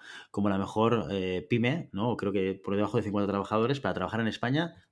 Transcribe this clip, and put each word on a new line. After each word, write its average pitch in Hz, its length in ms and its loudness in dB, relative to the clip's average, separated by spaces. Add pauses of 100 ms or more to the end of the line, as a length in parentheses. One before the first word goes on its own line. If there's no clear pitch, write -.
(300)
como 104 180 0
la 98 100 0
mejor, 110 520 2
eh, 92 380 -2
pyme, 120 440 0
¿no? 107 240 0
Creo 98 160 -2
que 95 220 0
por 98 220 -4
debajo 104 200 0
de 113 80 2
cincuenta 101 260 0
trabajadores 110 500 2
para 107 140 0
trabajar 104 260 -2
en 113 80 0
España 143 460 0 (180)